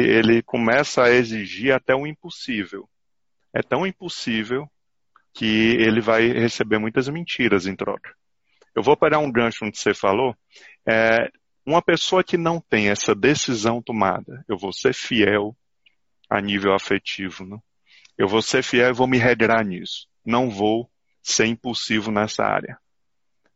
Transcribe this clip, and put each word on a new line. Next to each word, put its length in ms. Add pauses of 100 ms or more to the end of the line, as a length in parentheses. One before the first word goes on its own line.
ele 340
começa 600
a 80
exigir 600
até 220
o 120
impossível. 840 (640)
É 100
tão 240
impossível 840 (640)
que 120 (340)
ele 220
vai 260
receber 500
muitas 300
mentiras 580
em 100
troca. 380 (640)
Eu 80
vou 120
pegar 240
um 120
gancho 340
no 60
que 80
você 140
falou. 420 (520)
É, 440 (340)
uma 160
pessoa 420
que 140
não 240
tem 280
essa 260
decisão 640
tomada, 640
eu 100
vou 140
ser 220
fiel 640 (760)
a 100
nível 360
afetivo, 720
né? 120 (600)
Eu 100
vou 140
ser 220
fiel 260
e 40
vou 140
me 100
regrar 460
nisso. 440 (160)
Não 280
vou 360 (360)
ser 240
impulsivo 640
nessa 320
área. 340 (800)